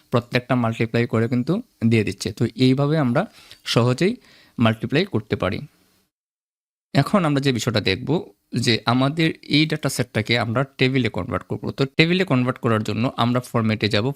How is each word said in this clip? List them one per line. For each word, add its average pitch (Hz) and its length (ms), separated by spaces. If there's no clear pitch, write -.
প্রত্যেকটা 120 440
মাল্টিপ্লাই 117 520
করে 117 220
কিন্তু 131 340
দিয়ে 113 180
দিচ্ছে। 95 280
তো - 120
এইভাবে 139 440
আমরা 139 280
সহজেই 127 520
মাল্টিপ্লাই 117 460
করতে 107 320
পারি। 92 220
এখন 170 300
আমরা 143 160
যে 135 120
বিষয়টা 113 280
দেখব 101 280
যে 117 320
আমাদের 143 460
এই 151 240
ডেটা 156 220
সেটটাকে 117 500
আমরা 117 260
টেবিলে 127 300
কনভার্ট - 400
করব। 113 220
তো 139 140
টেবিলে 175 400
কনভার্ট 127 340
করার 110 240
জন্য 110 340
আমরা 123 240
ফরম্যাটে 110 480
যাব, 110 280